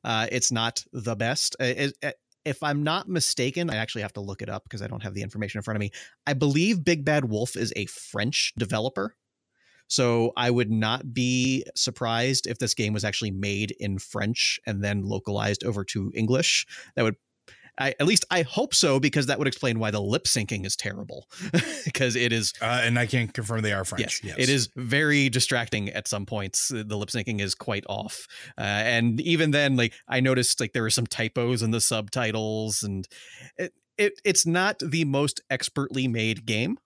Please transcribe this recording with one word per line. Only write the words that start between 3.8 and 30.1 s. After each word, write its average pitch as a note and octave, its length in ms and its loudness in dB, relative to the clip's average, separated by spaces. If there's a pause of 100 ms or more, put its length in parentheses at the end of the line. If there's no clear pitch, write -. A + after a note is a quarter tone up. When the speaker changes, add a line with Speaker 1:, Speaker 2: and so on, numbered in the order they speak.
Speaker 1:
have G2+ 120 -6
to G#2 80 -8
look G2 200 -10
it G#2 80 -8
up G2+ 200 -8
'cause G#2 120 -10
I G#2 60 -8
don't A2 160 -8
have G2+ 100 -8
the G2+ 80 -6
information G#2+ 380 -6
in G2+ 40 -8
front A2 120 -4
of G#2 60 -2
me. G2+ 100 -4 (340)
I D3 80 0
believe D3+ 500 2
Big D#3 220 2
Bad D3 200 2
Wolf A2 300 -2
is G#2+ 200 -2
a G2+ 100 -2
French - 720 -4
developer. A2 580 -2 (720)
So A#2 500 4
I B2 120 4
would A#2+ 220 4
not A2+ 420 0
be B2+ 520 2 (100)
surprised A#2+ 720 0
if A#2 100 -4
this A#2 160 0
game G#2+ 200 0
was G#2 100 0
actually G#2+ 280 -2
made G2+ 400 -2
in G2 280 -4
French - 680 -2
and G2+ 180 -2
then G2+ 200 0
localized G#2 640 -2
over G2+ 200 -2
to G2+ 300 -4
English. A2+ 500 2 (300)
That B2 80 2
would, A2 140 2 (600)
I, C3+ 120 0 (100)
at D3 60 6
least F#3+ 260 4
I F3+ 120 6
hope A3+ 300 0
so, C#3 280 6
because C#3+ 240 4
that B2+ 120 0
would C3+ 120 2
explain A#2+ 300 0
why A2 120 2
the G#2 100 0
lip G2+ 240 0
syncing G2+ 400 0
is G2 120 -2
terrible, - 500 -8 (320)
<laughs> C#4+ 340 -4
'cause B2 220 0
it A#2+ 160 2
is A2+ 300 0
Speaker 2:
Uh, A#2 240 0
and A#2 120 4
I A#2+ 80 4
can A#2 220 0
confirm A2+ 360 -4
they G#2 100 0
are G2 100 -2
French. - 400 -4
Speaker 1:
Yes, F#2+ 140 -8
Speaker 2:
Yes. B2+ 100 2
Speaker 1:
it - 20 4
is C3 280 2
very C#3 500 2
distracting A#2 640 0
at - 180 -6
some G2+ 180 -4
points. G2 440 -4
The G#2+ 280 -4
lip G2+ 120 -4
syncing G#2+ 320 -4
is F#2+ 120 -2
quite G2+ 360 -4
off. - 380 -8 (300)
Uh, - 40 -8
and A2 580 2
even D#3+ 320 2
then, C#3 240 4
like, A#2 180 2 (140)
I C3 140 2